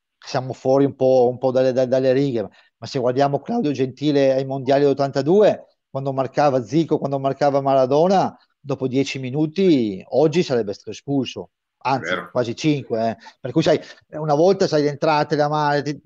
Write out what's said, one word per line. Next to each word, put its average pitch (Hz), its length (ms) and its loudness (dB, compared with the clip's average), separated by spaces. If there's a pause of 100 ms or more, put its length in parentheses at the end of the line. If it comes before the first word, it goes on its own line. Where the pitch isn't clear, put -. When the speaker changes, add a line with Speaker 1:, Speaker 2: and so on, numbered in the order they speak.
(180)
Speaker 1:
siamo 131 340 -6
fuori 135 320 2
un 135 120 -2
po', 131 340 4
un 123 80 -8
po' 131 140 0
dalle, 131 200 2
da-, 127 140 0
dalle 131 260 2
righe, 131 300 0
ma, 95 80 -8 (280)
ma 113 80 -16
se 135 120 -6
guardiamo 135 420 0
Claudio 147 320 -4
Gentile 135 600 0
ai 135 120 0
mondiali 135 400 0
ottantadue, 139 800 2 (240)
quando 135 240 -6
marcava 135 520 0
Zico, 147 340 -2
quando 139 200 -4
marcava 139 420 0
Maradona, 139 760 2 (240)
dopo 135 280 -6
dieci 135 300 -2
minuti, 135 920 0
oggi 156 320 2
sarebbe 117 320 -2
stato - 160 -16
espulso, 117 600 -6 (280)
anzi, 123 320 -2
Speaker 2:
Vero. 90 200 -4
Speaker 1:
quasi 120 240 -4
cinque, 120 560 -2
eh. 107 60 -8 (240)
Per 127 120 -10
cui, 160 100 0
sai, 156 180 2 (280)
una 156 260 -4
volta, 185 320 2
sai, 151 160 0
le 147 80 0
entrate, 151 460 0
la 147 120 0
mano, 147 340 0
ti, 143 240 -8